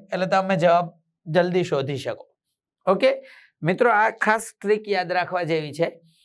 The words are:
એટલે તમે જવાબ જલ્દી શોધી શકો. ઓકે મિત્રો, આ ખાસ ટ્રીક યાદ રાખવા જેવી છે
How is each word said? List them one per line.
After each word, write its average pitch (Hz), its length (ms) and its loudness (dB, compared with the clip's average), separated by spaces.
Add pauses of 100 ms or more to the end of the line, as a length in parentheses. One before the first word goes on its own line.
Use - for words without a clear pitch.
(120)
એટલે 185 220 -2
તમે 190 320 0
જવાબ 170 260 2 (340)
જલ્દી 175 440 2
શોધી 135 340 -2
શકો. 113 200 -8 (640)
ઓકે 196 240 2 (520)
મિત્રો, 185 280 2
આ 214 200 2 (140)
ખાસ 220 300 0
ટ્રીક 208 400 -2
યાદ 180 240 -2
રાખવા 175 320 -2
જેવી 151 280 -4
છે 165 100 0 (360)